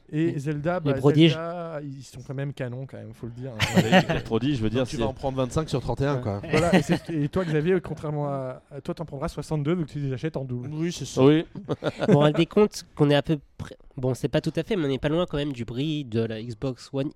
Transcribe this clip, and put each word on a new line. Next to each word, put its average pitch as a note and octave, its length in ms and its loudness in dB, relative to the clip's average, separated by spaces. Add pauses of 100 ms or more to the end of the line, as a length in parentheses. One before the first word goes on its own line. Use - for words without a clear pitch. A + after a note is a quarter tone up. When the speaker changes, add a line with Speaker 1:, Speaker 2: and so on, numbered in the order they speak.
(120)
Speaker 1:
Et D#3+ 200 0
Speaker 2:
Les, D#3+ 60 -4
Speaker 1:
Zelda, D3+ 460 -4
Speaker 2:
les C#3 80 2
Speaker 1:
bah, C3+ 60 0
Speaker 2:
prodiges. D3+ 340 8
Speaker 1:
Zelda, E3 500 -6
ils C#3 200 -12
sont - 220 -18
quand C3+ 100 -12
même C#3 180 -6
canons, B2+ 340 -8
quand A2 120 -14
même, A2 160 -14
faut - 120 -12
le A#2 60 -10
dire, B2 200 -12
hein. C#3 280 2
Speaker 3:
<laughs> D#3 280 6
Ouais, E3 60 2
les C#3+ 80 -2
prodiges, A#2+ 360 0
je A2 40 -2
veux A2 80 2
dire, A#2+ 100 0
Speaker 4:
Donc, B2 80 0
tu - 80 -8
Speaker 3:
c'est A#2 60 -2
Speaker 4:
vas A2+ 60 0
en C3 60 -4
prendre C3 240 -6
vingt-cinq C3 320 -2
sur C3+ 100 0
trente B2+ 220 -2
et C3+ 40 2
un, C#3+ 100 0
Speaker 1:
Ouais. B2 60 -2
Speaker 4:
quoi. G2+ 280 -4
Speaker 1:
Voilà, E3 260 4
et, D#3 60 6
c'est, - 280 -2
et D3 200 0
toi, F#3 140 0
Xavier, E3 360 2
contrairement D3+ 480 -6
à, C3+ 420 -6
à C#3+ 120 -14
toi, E3+ 120 -6
t'en E3 120 -10
prendras D3 220 -6
soixante-deux D3+ 460 -2
vu E3+ 120 -2
que - 60 -14
tu C#3+ 80 -6
les C#3 120 -2
achètes D#3 240 -4
en C3+ 80 -4
double. B2 260 -6
Speaker 4:
Oui, D#3+ 220 -4
c'est C#3 140 -8
ça. B2+ 180 4
Speaker 3:
Oui. D#3 220 8 (640)
Speaker 2:
Bon, C#3+ 120 8
on - 20 6
a D3+ 100 6
des E3 140 2
comptes - 380 2 (100)
qu'on D3 140 4
est D3 80 6
à C#3+ 60 2
peu D#3 160 0 (180)
près. - 200 -14 (200)
Bon, B2+ 160 -2
c'est C3+ 160 -4
pas D3+ 120 0
tout D#3 160 -4
à E3 80 -2
fait, A3+ 120 -4
mais D#3+ 80 0
on C#3 40 0
n'est C3+ 100 0
pas D3+ 100 -2
loin E3+ 160 0
quand E3+ 120 -6
même D3 160 -2
du A#2+ 120 -6
prix C#3+ 400 -4
de A2+ 160 -2
la A2 220 -4
Xbox A#2+ 500 -8
One C#3 240 -2